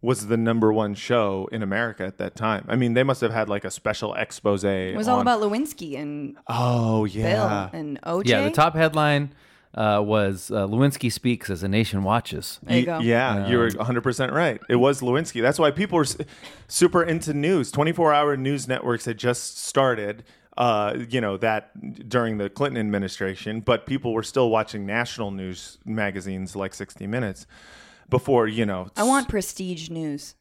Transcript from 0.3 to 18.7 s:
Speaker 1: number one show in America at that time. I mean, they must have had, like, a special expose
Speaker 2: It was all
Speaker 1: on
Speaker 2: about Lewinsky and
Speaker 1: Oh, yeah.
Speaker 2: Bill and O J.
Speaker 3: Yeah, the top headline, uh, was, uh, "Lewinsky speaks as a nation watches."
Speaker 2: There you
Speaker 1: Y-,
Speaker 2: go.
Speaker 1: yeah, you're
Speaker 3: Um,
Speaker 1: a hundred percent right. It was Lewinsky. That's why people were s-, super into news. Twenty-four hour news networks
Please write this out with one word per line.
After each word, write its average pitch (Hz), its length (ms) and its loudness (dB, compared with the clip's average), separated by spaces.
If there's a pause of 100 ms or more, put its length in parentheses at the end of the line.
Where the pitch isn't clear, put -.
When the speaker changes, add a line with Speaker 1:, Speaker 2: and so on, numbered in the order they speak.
Speaker 1:
number 113 360 4
one 107 220 0
show 101 560 0
in 113 100 -6
America 104 420 -4
at 95 140 -8
that 95 180 -6
time. 110 340 0
I 113 80 0
mean, 123 180 2
they 127 80 4
must 135 180 0
have 113 100 0
had, 110 180 -2
like, 101 160 -2
a 95 40 -4
special - 460 -4
expose 101 480 -2
Speaker 2:
It 95 320 0
was 214 120 -2
all - 100 4
Speaker 1:
on - 40 2
Speaker 2:
about 233 200 2
Lewinsky 208 580 -4
and 147 380 -8 (100)
Speaker 1:
Oh, 117 580 2
yeah. 104 680 0
Speaker 2:
Bill 165 80 -8
and 147 240 -8
O 175 200 -2
J. 123 80 2
Speaker 3:
Yeah, 107 140 4
the 147 60 2
top 156 220 4
headline, 151 580 2 (440)
uh, 107 280 4
was, 104 460 2
uh, 104 160 0
"Lewinsky 120 460 0
speaks - 400 -2
as 85 100 -4
a 98 60 -2
nation 101 360 2
watches." 95 600 -2
Speaker 2:
There 117 160 2
you 123 80 2
Speaker 1:
Y-, 170 100 -2
Speaker 2:
go. - 60 -4
Speaker 1:
yeah, 117 460 2
you're 120 180 4
Speaker 3:
Um, 107 120 -2
Speaker 1:
a 107 40 -2
hundred 123 180 -2
percent 127 300 -2
right. 143 280 0 (100)
It 123 80 4
was 131 240 4
Lewinsky. 127 400 0
That's 135 180 2
why 156 120 6
people 175 260 0
were 156 80 4
s-, - 120 -6 (500)
super 175 360 4
into 160 300 -2
news. 147 360 2
Twenty-four 160 440 2
hour 147 220 4
news 135 320 -2
networks 123 380 -2